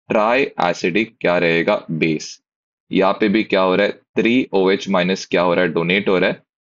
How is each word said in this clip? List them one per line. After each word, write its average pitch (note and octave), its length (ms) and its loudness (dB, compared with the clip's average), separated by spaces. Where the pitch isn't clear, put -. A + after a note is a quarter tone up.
triacidic G#2+ 960 0
क्या F2 180 0
रहेगा? E2+ 540 0
Base। D#2+ 480 -4
यहाँ F#2+ 220 2
पे G#2+ 160 0
भी G#2 160 2
क्या G2 160 0
हो F#2 160 2
रहा G2+ 100 2
है? - 60 -2
थ्री A#2 360 0
ओएच F#2+ 340 0
माइनस F#2 380 -2
क्या F2 160 0
हो F2 120 2
रहा F2+ 100 2
है? F2 80 0
Donate F2 360 0
हो F#2+ 100 2
रहा F#2+ 120 0
है, - 120 -10